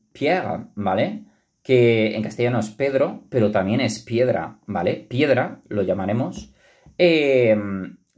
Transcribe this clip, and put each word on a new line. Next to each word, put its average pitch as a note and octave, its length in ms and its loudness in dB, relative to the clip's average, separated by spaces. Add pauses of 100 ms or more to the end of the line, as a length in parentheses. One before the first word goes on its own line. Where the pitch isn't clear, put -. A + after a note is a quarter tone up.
(120)
Pierre, C#3 640 -4
¿vale? G#2 520 -4 (360)
Que A#2 540 2
en A2 80 -4
castellano A#2+ 360 -2
es G#2+ 120 -4
Pedro, C#3 580 -2
pero A2 220 2
también G#2 280 0
es A2+ 200 -2
piedra, A2+ 640 -2
¿vale? - 420 -4
Piedra, C#3 600 0
lo G2+ 160 -2
llamaremos, F#2+ 720 -4 (440)
em, A#2 1000 2 (200)